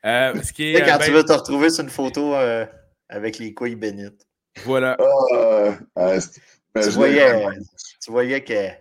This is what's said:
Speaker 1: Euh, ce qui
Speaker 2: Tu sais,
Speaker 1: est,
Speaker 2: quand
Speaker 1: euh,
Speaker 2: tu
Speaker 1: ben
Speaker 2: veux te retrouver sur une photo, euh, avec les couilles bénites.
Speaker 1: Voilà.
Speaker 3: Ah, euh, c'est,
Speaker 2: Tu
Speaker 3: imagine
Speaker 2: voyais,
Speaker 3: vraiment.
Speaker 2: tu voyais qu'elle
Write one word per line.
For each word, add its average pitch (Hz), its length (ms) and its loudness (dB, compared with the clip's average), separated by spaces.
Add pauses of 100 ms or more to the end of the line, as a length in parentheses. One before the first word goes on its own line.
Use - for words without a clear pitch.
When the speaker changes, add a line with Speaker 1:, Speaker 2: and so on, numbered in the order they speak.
Speaker 1:
Euh, 127 380 -2
ce - 100 -10
qui 151 200 -4
Speaker 2:
Tu - 20 -2
sais, 175 60 6
Speaker 1:
est, 147 60 0
Speaker 2:
quand 147 100 4
Speaker 1:
euh, 147 80 2
Speaker 2:
tu 151 60 2
Speaker 1:
ben 147 80 4
Speaker 2:
veux 156 60 6
te 156 80 2
retrouver 143 380 2
sur 160 140 -6
une 135 60 -12
photo, 143 440 -4
euh, 117 300 -2 (460)
avec 107 280 -10
les 113 140 -12
couilles 120 240 -8
bénites. 101 500 -12 (380)
Speaker 1:
Voilà. 127 340 0
Speaker 3:
Ah, 117 800 2 (220)
euh, 92 220 2
c'est, - 100 -12 (100)
Speaker 2:
Tu - 0 - (360)
Speaker 3:
imagine 107 160 0
Speaker 2:
voyais, 135 420 6
Speaker 3:
vraiment. 98 220 -2 (460)
Speaker 2:
tu - 80 -18
voyais 127 320 -2
qu'elle 101 380 -6